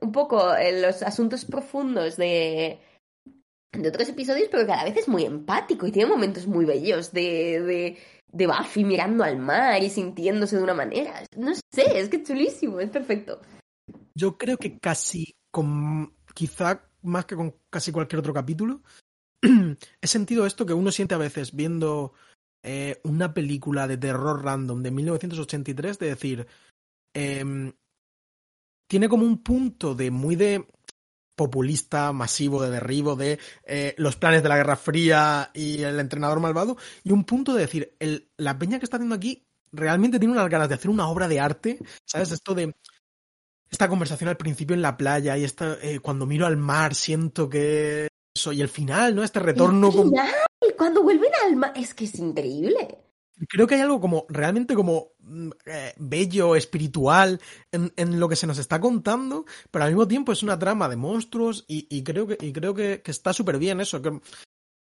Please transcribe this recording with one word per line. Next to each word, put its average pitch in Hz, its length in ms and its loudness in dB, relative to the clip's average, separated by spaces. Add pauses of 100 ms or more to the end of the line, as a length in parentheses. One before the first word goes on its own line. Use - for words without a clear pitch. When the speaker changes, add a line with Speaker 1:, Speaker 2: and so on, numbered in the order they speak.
Speaker 1:
un 220 120 -4
poco, 214 420 2
eh, 180 260 2
los 185 220 2
asuntos 226 440 -2
profundos 254 720 -4
de, 165 600 0 (960)
de 156 160 -2
otros 233 220 -2
episodios, 269 400 -2
pero 277 160 2
que 202 60 0
a 170 40 2
la 143 80 -2
vez 208 140 -2
es 427 100 -2
muy 185 160 2
empático 151 600 -2
y 214 60 -2
tiene 214 180 4
momentos 196 360 0
muy 170 200 2
bellos 165 460 0
de, 170 500 0
de, 175 360 -4 (320)
de 180 160 0
Buffy 202 380 0
mirando 196 400 2
al 143 140 0
mar 190 440 2
y 196 60 0
sintiéndose 196 680 -2
de 190 40 2
una 185 120 0
manera. 170 500 -4 (140)
No 269 160 -2
sé, - 440 2
es 202 120 -2
que 339 80 0
es 311 60 -8
chulísimo, 269 560 -2
es 208 100 -4
perfecto. 214 500 -6 (760)
Speaker 2:
Yo 185 220 -2
creo 247 220 -4
que - 200 -10
casi - 560 -4 (160)
con, 151 640 -2 (200)
quizá 175 500 -4 (180)
más 180 240 -4
que 190 100 -10
con 165 180 -6 (160)
casi 165 220 -6
cualquier 156 260 -4
otro 147 160 -4
capítulo, 165 480 -4 (580)
<clears throat> 196 600 4
he 180 60 -6
sentido 214 400 2
esto 196 200 -4
que 170 80 0
uno 190 160 2
siente 190 240 -2
a 165 40 0
veces 147 360 -4
viendo, 151 580 -2 (520)
eh, 139 400 -8
una 160 280 -2
película 143 540 -2
de 131 120 -2
terror 139 460 -2
random 131 380 -4
de 127 80 -6
mil 139 160 -2
novecientos 165 320 -4
ochenta 147 320 -8
y 135 40 -6
tres, 180 260 -8
de 165 80 -4
decir, 127 380 -6 (680)
em, 139 580 -6 (1160)
tiene 196 200 2
como 226 160 4
un 233 200 2
punto 240 500 0
de 127 160 -2
muy 135 240 0
de 202 320 2 (680)
populista, 143 760 -2
masivo, 139 500 -2
de 127 80 -2
derribo, 135 440 -2
de, 143 240 -2 (260)
eh, 143 320 -4
los 147 200 0
planes 160 260 6
de 151 60 2
la 143 80 6
Guerra 143 200 4
Fría 151 760 2
y 151 280 -4
el 143 180 -2
entrenador 147 400 -2
malvado, 170 360 0 (280)
y 190 80 2
un 202 120 6
punto 254 300 0
de 226 80 2
decir, 151 380 -4
el, 151 360 -6
la 139 220 -4
peña 214 220 -2
que 262 40 -6
está 247 120 -6
haciendo 233 180 -2
aquí 214 320 -6 (240)
realmente 175 480 2
tiene 226 160 4
unas 196 160 2
ganas 156 180 2
de 139 60 0
hacer 175 160 -2
una 202 180 2
obra 170 200 0
de 151 100 2
arte, 147 400 -2 (260)
¿sabes? 165 280 -4
Esto 175 240 -6
de 165 180 -4 (960)
esta - 160 0
conversación 170 440 -2
al 170 80 -4
principio 156 360 -2
en 175 60 0
la 139 160 0
playa 143 400 0
y 143 80 0
esta, 156 380 -6
eh, 147 180 -6
cuando 135 240 -4
miro 151 220 0
al 160 100 2
mar 147 380 2
siento 160 560 -2
que 151 580 0 (260)
eso, - 180 -4
y 143 100 -2
el 147 80 0
final, 165 440 0
¿no? 208 80 0
Este 214 180 -2
retorno 180 480 6
Speaker 1:
El 190 60 6
Speaker 2:
como 196 140 6
Speaker 1:
final, 269 240 4 (440)
cuando 330 260 4
vuelven 403 280 6 (140)
al 359 100 4
mar... 269 220 2
Es 247 160 -8
que 220 140 -6
es 208 120 -10
increíble. 160 800 -2 (500)
Speaker 2:
Creo 208 180 4
que 277 100 4
hay 269 60 4
algo 277 180 2
como, 170 280 0
realmente 196 460 0
como, 175 460 2
mm, 160 300 -12 (160)
eh, 143 320 -10
bello, 170 580 2
espiritual 160 840 4 (300)
en, 175 260 -2
en 175 220 0
lo 170 100 4
que 160 80 0
se 170 100 -2
nos 147 120 -2
está 160 220 -2
contando, 247 640 -2 (260)
pero 151 140 0
al 151 60 4
mismo 190 180 4
tiempo 247 240 0
es - 100 -2
una 202 160 0
trama 190 300 0
de 123 80 -4
monstruos 220 720 -2
y, 156 220 -6
y 143 120 -4
creo 165 240 -4
que, 202 140 -6
y 151 120 -8
creo 165 220 -4
que, 202 280 -4
que - 80 -10
está 180 220 -4
súper 175 260 0
bien 180 220 0
eso, 170 220 -6
que 151 180 -4 (680)